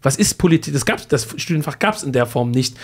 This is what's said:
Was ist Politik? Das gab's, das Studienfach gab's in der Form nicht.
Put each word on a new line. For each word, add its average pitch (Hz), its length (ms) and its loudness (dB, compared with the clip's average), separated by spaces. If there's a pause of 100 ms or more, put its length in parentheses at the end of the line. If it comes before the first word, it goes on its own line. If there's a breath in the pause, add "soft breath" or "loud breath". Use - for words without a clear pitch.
Was 135 140 2
ist - 180 2
Politik? 160 400 2
Das 139 100 -2
gab's, - 220 -2
das 123 200 0 (100)
Studienfach 151 420 -4
gab's 214 240 0
in 139 80 -4
der 123 160 2
Form 120 240 -2
nicht. 127 320 0